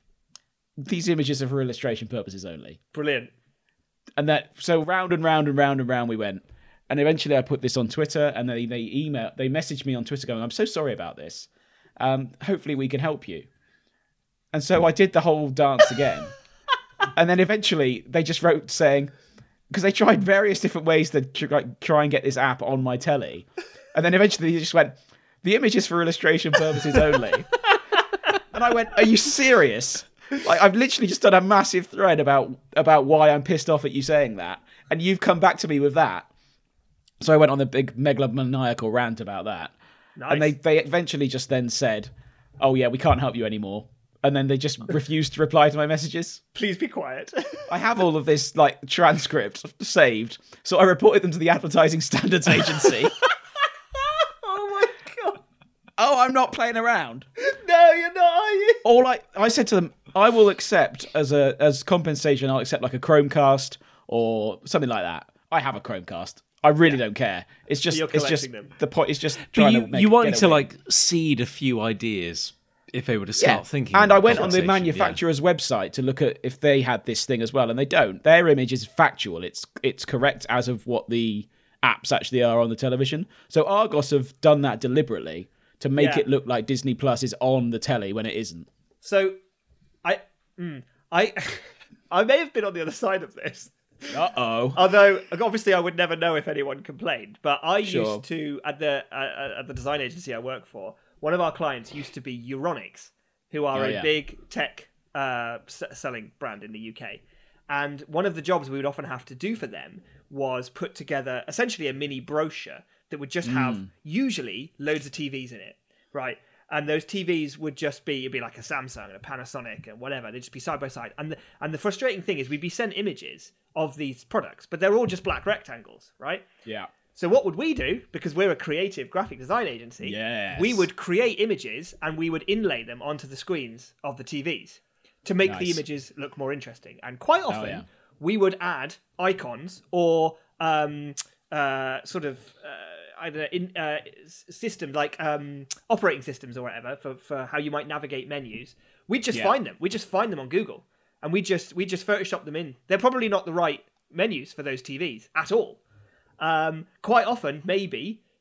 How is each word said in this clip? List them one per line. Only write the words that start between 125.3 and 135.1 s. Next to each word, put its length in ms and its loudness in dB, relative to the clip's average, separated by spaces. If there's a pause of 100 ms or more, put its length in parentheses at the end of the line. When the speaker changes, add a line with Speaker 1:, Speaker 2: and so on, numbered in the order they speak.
Speaker 2:
rectangles, 720 -10
right? 280 -10 (200)
Speaker 1:
Yeah. 200 -12 (320)
Speaker 2:
So 120 -4
what 160 4
would 100 -4
we 180 -4
do? 280 -4 (100)
Because 240 -10
we're 160 2
a 60 -2
creative 520 -8
graphic 300 -8
design 280 -4
agency, 420 -14
Speaker 1:
Yes. 500 -8
Speaker 2:
we 140 0
would 240 -2
create 420 -2
images 600 -6
and 160 -8
we 120 -4
would 160 -6
inlay 380 -4
them 180 -16
onto 240 -8
the 120 -18
screens 560 -10 (100)
of 140 -10
the 60 -16
T 180 -10
Vs 400 -10 (420)